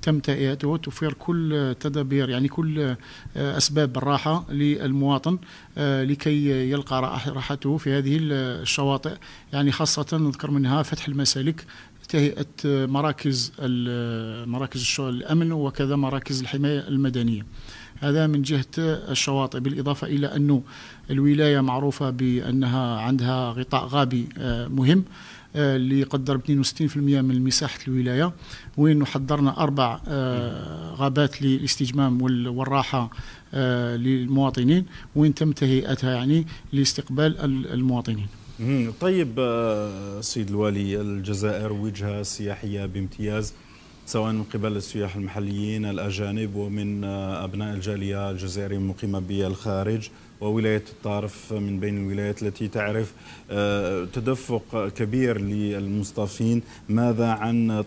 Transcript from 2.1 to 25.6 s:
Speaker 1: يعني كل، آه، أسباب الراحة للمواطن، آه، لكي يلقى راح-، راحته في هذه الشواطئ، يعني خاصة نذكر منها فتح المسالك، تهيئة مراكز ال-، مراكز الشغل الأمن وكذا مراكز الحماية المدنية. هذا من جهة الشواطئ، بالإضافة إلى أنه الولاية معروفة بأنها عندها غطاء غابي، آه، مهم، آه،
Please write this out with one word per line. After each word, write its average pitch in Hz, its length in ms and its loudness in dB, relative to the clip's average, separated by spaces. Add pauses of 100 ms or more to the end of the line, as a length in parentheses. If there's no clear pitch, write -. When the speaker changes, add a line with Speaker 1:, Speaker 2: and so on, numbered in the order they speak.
Speaker 1:
يعني 127 180 2
كل، 156 320 -2
آه، 139 760 -4
أسباب 143 400 2
الراحة 143 540 2
للمواطن، 143 880 2 (400)
آه، 139 260 2
لكي 143 680 2
يلقى 139 300 0
راح-، 127 260 -4
راحته 139 500 -2
في 147 120 -2
هذه 139 320 2
الشواطئ، 139 920 0 (400)
يعني 143 180 4
خاصة 151 420 0
نذكر 147 380 0
منها 139 320 2
فتح - 240 -6
المسالك، 139 580 0 (440)
تهيئة 143 360 2 (200)
مراكز 139 960 0
ال-، 120 880 -2
مراكز 127 300 -4
الشغل 127 340 -2
الأمن 160 380 2
وكذا 143 440 0
مراكز 135 460 0
الحماية 143 460 0
المدنية. 120 580 0 (540)
هذا 147 280 2
من 147 140 4
جهة 135 240 0 (120)
الشواطئ، 139 840 0
بالإضافة 135 480 -2
إلى 143 200 0
أنه 143 360 4 (460)
الولاية 143 520 4
معروفة 135 480 0
بأنها 123 880 2
عندها 127 520 0
غطاء 127 340 -2
غابي، 127 520 2
آه، 120 300 -4
مهم، 135 360 6 (520)
آه، 143 200 4